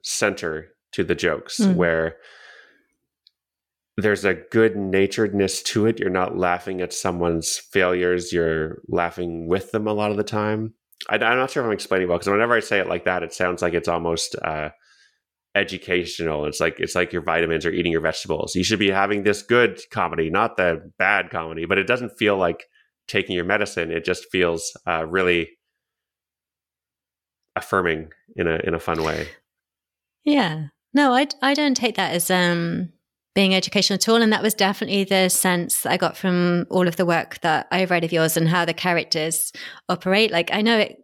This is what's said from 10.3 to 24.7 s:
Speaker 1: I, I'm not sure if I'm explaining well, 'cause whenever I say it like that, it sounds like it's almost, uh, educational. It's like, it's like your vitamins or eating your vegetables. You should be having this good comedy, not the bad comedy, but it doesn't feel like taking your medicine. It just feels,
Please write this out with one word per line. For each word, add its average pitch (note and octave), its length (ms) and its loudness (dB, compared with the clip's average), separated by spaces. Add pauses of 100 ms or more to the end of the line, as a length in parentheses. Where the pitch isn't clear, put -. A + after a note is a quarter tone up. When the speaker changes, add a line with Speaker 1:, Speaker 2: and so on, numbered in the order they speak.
Speaker 1:
I, A2 60 0
I'm A2+ 220 2
not C3 140 0
sure D3 120 -2
if A#2 40 -2
I'm A2 60 0
explaining F#2 340 -2
well, F2 100 2
'cause F#2 120 -4
whenever A2+ 240 2
I A2+ 80 2
say G#2 180 -2
it F2 80 -2
like F2 180 -4
that, F2+ 160 0
it E2 120 -8
sounds F2+ 280 -2
like F2 120 0
it's E2+ 160 0
almost, E2 520 -2
uh, D#2 280 -4 (840)
educational. F2 920 -2
It's D2+ 160 -4
like, E2 180 0
it's - 160 -4
like F2+ 160 0
your F2 100 -4
vitamins E2 440 0
or E2+ 60 2
eating E2+ 200 0
your E2 100 2
vegetables. - 540 -4
You F2+ 80 0
should G2+ 160 0
be G2 100 4
having G2 340 0
this G2+ 180 0
good A#2 400 2 (100)
comedy, E2 380 -2
not G#2 260 0
the E2 420 0
bad F#2+ 320 0
comedy, E2 360 -6
but F#2+ 120 2
it F#2+ 100 0
doesn't A#2+ 300 -4
feel G#2 200 2
like E2+ 300 0 (420)
taking G2 260 -2
your F2 80 -2
medicine. F#2 480 -2
It E2 140 -4
just - 260 -4
feels, E2+ 400 0 (160)